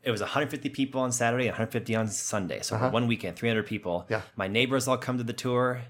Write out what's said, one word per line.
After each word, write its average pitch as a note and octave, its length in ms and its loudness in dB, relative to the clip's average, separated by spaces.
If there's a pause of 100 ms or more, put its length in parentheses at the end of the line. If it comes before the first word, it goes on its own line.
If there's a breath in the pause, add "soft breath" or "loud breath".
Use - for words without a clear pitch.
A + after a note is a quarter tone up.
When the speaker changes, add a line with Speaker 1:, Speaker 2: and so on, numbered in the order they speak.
Speaker 1:
it B2+ 80 0
was G#2 100 0
a G2 60 -2
hundred C#3+ 240 0
fifty - 180 -6
people C3 320 -2
on B2+ 100 0
Saturday, A#2+ 360 2
a G2 60 0
hundred A2+ 180 -2
fifty A2+ 240 -2
on A2 140 2
Sunday. G2 520 -4
So - 160 -2
for A2 60 2
Speaker 2:
Uh-huh. B2+ 80 4
Speaker 1:
one A#2+ 160 4
weekend, G#2 300 -2
three A#2 120 0
hundred A2 160 2
people. F2+ 440 -2
Speaker 2:
Yeah. A2 120 0 (140)
Speaker 1:
My G2 120 -2
neighbors B2 400 2
all B2+ 100 4
come B2+ 200 -2
to B2 60 -2
the A#2 100 -4
tour. B2 560 0